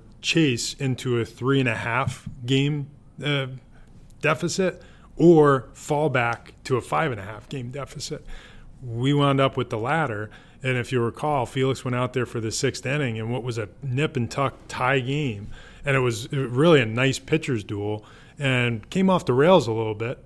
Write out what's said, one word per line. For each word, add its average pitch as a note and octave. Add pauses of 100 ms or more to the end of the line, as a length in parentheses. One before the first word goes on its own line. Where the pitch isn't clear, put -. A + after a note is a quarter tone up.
(220)
chase C#3+
into B2+
a A2+
three C3+
and B2+
a A2+
half A#2 (180)
game, C#3 (340)
uh, C#3 (760)
deficit F3 (360)
or D3+
fall D3+
back A#2+ (100)
to C3
a A#2
five D3+
and A2
a F#2+
half G#2+
game B2+
deficit. C#3 (560)
We B2
wound C#3
up C3
with A#2+
the A#2
latter. A2+ (340)
And C3
if A#2+
you B2
recall, B2
Felix C3
went B2
out B2
there B2
for A#2+
the A2
sixth -
inning C3
in A2
what A#2+
was A#2+
a G#2+ (160)
nip C#3+
and A#2
tuck C#3 (140)
tie B2+
game. B2 (340)
And C#3
it -
was A#2+
really C#3
a A#2+
nice B2
pitcher's C#3+
duel G#2+ (320)
and B2
came F#3+
off F3
the B2+
rails D3
a A2+
little A2
bit. A2+